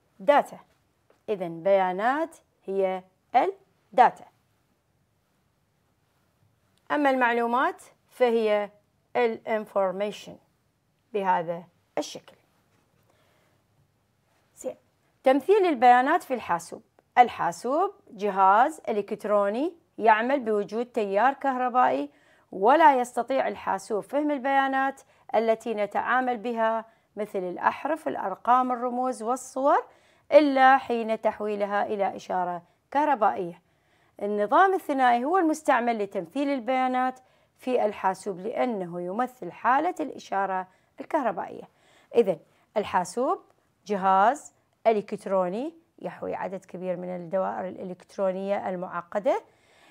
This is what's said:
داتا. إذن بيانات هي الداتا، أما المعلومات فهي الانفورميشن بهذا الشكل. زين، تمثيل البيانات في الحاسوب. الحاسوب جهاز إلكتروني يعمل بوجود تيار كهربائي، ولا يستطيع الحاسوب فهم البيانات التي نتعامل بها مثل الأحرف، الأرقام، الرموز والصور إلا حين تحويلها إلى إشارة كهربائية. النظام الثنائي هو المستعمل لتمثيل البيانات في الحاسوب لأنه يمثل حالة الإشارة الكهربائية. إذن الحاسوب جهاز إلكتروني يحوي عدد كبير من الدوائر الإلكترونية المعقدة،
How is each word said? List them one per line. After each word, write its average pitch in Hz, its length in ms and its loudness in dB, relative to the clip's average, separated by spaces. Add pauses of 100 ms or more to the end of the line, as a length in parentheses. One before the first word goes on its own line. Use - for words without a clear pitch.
(200)
داتا. 226 400 2 (720)
إذن 170 340 -6
بيانات 196 720 2 (300)
هي 190 380 -2 (320)
الداتا، - 880 2 (2750)
أما 294 180 2
المعلومات 247 720 0 (280)
فهي 220 600 0 (460)
الانفورميشن 214 1200 -4 (760)
بهذا 180 500 0 (340)
الشكل. - 380 -10 (2250)
زين، - 200 -14 (480)
تمثيل 359 420 4
البيانات 262 580 4
في 269 100 -8
الحاسوب. - 480 -6 (360)
الحاسوب 247 760 2 (200)
جهاز 202 800 4
إلكتروني 208 840 -2 (240)
يعمل 226 420 2
بوجود 214 460 -4
تيار 220 480 0
كهربائي، 254 760 -2 (420)
ولا 269 480 4
يستطيع 247 480 -2
الحاسوب 190 560 -6
فهم 294 280 -2
البيانات 269 720 -2 (340)
التي 226 380 0
نتعامل 233 640 -2
بها 226 480 -2 (300)
مثل 202 240 -6
الأحرف، 226 680 -4
الأرقام، 247 640 0
الرموز 247 520 -4
والصور 269 640 0 (460)
إلا 269 460 8
حين 226 440 -4
تحويلها 208 640 -2
إلى 202 300 -4
إشارة 180 460 -6 (300)
كهربائية. 226 680 0 (600)
النظام 208 520 2
الثنائي 262 520 0
هو 339 120 0
المستعمل 254 640 0
لتمثيل 202 460 -6
البيانات 254 680 -2 (380)
في 247 280 -2
الحاسوب 190 540 -4
لأنه 185 640 -4
يمثل 190 500 -6
حالة 294 480 0
الإشارة 196 680 -6 (320)
الكهربائية. 233 680 -6 (460)
إذن 190 240 2 (380)
الحاسوب 240 640 -2 (440)
جهاز 196 680 2 (340)
إلكتروني 208 840 -2 (260)
يحوي 180 360 -10
عدد 185 300 -10
كبير 180 320 -8
من 180 180 -10
الدوائر 190 520 -4
الإلكترونية 190 1000 -6
المعقدة، 190 760 -4 (480)